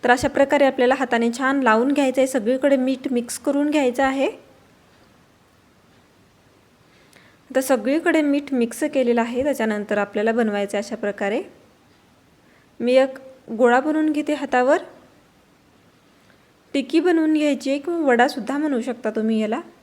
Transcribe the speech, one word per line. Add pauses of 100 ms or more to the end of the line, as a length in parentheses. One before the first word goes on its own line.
तर
अशा
प्रकारे
आपल्याला
हाताने
छान
लावून
घ्यायचं
आहे,
सगळीकडे
मीठ
मिक्स
करून
घ्यायचं
आहे. (3250)
आता
सगळीकडे
मीठ
मिक्स
केलेलं
आहे.
त्याच्यानंतर
आपल्याला
बनवायचं
आहे
अशा
प्रकारे. (1400)
मी
एक (420)
गोळा
बनवून
घेते
हातावर. (2000)
टिक्की
बनवून
घ्यायची
आहे
किंवा
वडासुद्धा
म्हणू
शकता
तुम्ही
याला. (220)